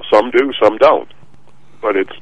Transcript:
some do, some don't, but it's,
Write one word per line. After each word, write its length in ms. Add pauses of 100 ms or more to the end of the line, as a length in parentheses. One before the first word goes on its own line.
(120)
some 200
do, 200 (100)
some 160
don't, 340 (720)
but 140
it's, 260